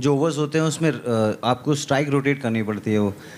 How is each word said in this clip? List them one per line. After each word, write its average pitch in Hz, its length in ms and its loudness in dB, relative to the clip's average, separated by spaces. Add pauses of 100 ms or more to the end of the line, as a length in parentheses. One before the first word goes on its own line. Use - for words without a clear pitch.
जो 143 140 2
ओवर्स 143 240 0
होते 151 200 0
हैं 160 60 2
उसमें, 160 260 0
अ, 113 540 0
आपको 123 300 0
स्ट्राइक 143 340 0
रोटेट 139 340 0
करनी 113 200 0
पड़ती 104 300 -2
है 107 60 4
वो। 101 160 2 (240)